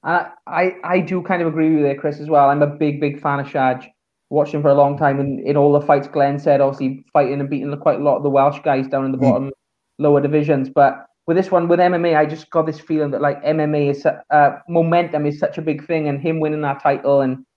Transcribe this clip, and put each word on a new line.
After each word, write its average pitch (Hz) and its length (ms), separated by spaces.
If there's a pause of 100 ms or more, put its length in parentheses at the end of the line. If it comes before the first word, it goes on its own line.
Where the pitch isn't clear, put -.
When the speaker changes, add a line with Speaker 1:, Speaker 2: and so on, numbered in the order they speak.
Speaker 1:
I, 170 280 (160)
I, 180 380
I 180 160
do 180 200
kind 175 220
of 165 60
agree 160 200
with 160 100
you 151 40
there, 139 140
Chris, 147 220
as 151 120
well. 143 180
I'm 147 140
a 147 40
big, 147 320
big 143 220
fan 143 200
of 139 60
Shaj. 131 400 (440)
Watched 143 240
him 147 80
for 147 80
a 139 40
long 143 240
time 139 220
in, 139 260
in 147 100
all 147 160
the 143 80
fights 143 280
Glenn 143 300
said, 143 220
obviously 135 520
fighting 143 280
and 139 100
beating 143 280
quite 139 220
a - 20
lot 143 140
of - 60
the 143 80
Welsh 139 340
guys 135 240
down 135 160
in 135 80
the 131 60
Speaker 2:
Mm. - 20
Speaker 1:
bottom 135 320 (460)
lower 147 220
divisions. 143 480
But - 380 (200)
with 165 100
this 185 140
one, 170 180
with 170 120
M 180 140
M 170 100
A, 165 120
I 151 100
just 160 240
got 160 160
this 156 120
feeling 156 340
that, 123 80
like, 143 220
M 156 160
M 151 160
A 147 140
is 143 140
su-, 160 80 (200)
uh, 143 280 (100)
momentum 165 580
is 147 120
such - 200
a 160 40
big 151 240
thing, 156 220
and 139 120
him 160 180
winning 151 220
that 139 220
title 139 400
and 131 220 (120)